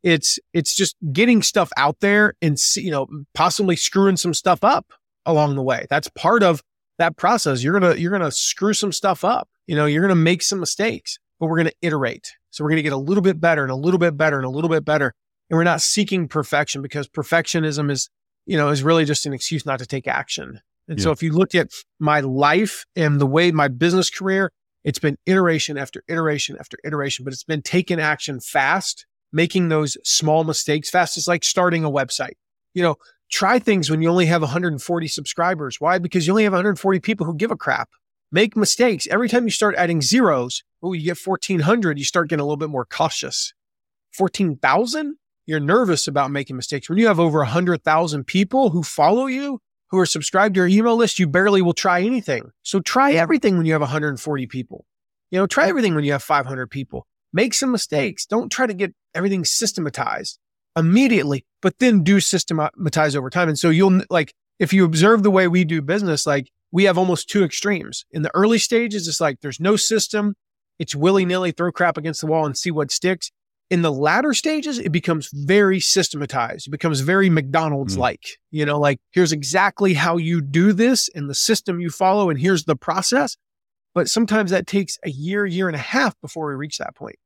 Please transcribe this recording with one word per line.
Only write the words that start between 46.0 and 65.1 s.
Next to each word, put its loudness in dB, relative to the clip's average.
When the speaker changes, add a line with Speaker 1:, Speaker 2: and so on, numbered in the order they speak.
Speaker 1:
about -2
making -6
mistakes. -10
When -2
you 4
have 2
over 2
a 2
hundred 0
thousand 0
people 2
who -2
follow 2
you, -6
who 2
are 4
subscribed 0
to 4
your 4
email 4
list, 0
you 4
barely 4
will 2
try 0
anything. -4
So -2
try 2
everything 2
when 2
you 2
have 2
a -2
hundred -4
forty -6
people. -12
You -2
know, 2
try 2
everything 0
when 0
you 0
have -4
five 0
hundred -8
people. -10
Make 0
some 0
mistakes. -2
Don't -2
try -2
to -4
get -4
everything 0
systematized -4
immediately, 2
but -2
then 6
do 6
systematize 0
over -4
time. 0
And -2
so 2
you'll 6
n-, 2
like, -2
if 0
you 6
observe 4